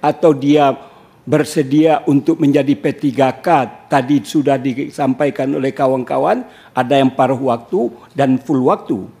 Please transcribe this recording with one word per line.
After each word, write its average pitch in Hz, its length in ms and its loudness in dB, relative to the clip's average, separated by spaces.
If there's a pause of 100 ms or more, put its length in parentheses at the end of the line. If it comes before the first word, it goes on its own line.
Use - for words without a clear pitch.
atau 151 320 2
dia 143 400 2 (480)
bersedia 147 880 2
untuk 147 320 0
menjadi 139 320 0
P 135 240 -6
tiga 131 320 0
K. 139 560 -2
Tadi 139 400 0
sudah 139 320 0
disampaikan 135 960 -4
oleh 135 160 -2
kawan-kawan, 135 720 -2 (320)
ada 135 240 2
yang 135 160 2
paruh 131 240 0
waktu 135 560 -4 (160)
dan 131 320 0
full 131 240 0
waktu. 151 400 -2 (140)